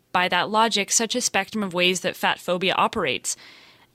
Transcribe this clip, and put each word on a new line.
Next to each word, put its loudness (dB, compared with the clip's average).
by 2
that 0
logic, 2
such 0
a -2
spectrum -2
of -6
ways 2
that -4
fat 0
phobia -2
operates. -2